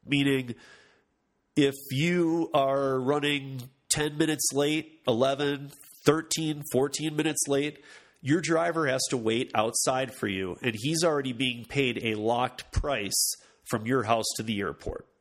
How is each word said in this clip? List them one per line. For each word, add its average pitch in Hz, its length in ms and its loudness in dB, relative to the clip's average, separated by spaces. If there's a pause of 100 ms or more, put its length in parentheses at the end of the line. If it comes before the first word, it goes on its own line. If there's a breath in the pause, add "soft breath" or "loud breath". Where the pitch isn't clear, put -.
meaning 135 500 0 (1000 loud breath)
if 139 180 4 (160)
you 165 600 2
are 135 480 2
running 139 640 0 (260)
ten 151 300 0
minutes 156 340 2
late, 151 560 0
eleven, 139 640 0 (320)
thirteen, 156 640 0
fourteen 147 460 0
minutes 156 320 0
late, 143 340 -2 (380 loud breath)
your 151 220 2
driver 165 440 0
has 131 220 0
to 139 80 0
wait 113 380 0
outside 127 600 0
for - 140 -2
you, 95 320 -2
and 120 180 0
he's 156 240 0
already 143 300 2
being 120 320 -4
paid 127 380 0
a 110 140 0
locked 120 540 -2
price 110 640 -2 (380 soft breath)
from 110 160 -2
your 127 160 2
house 110 240 2 (100)
to - 60 -6
the 110 180 -2
airport - 460 -6 (140)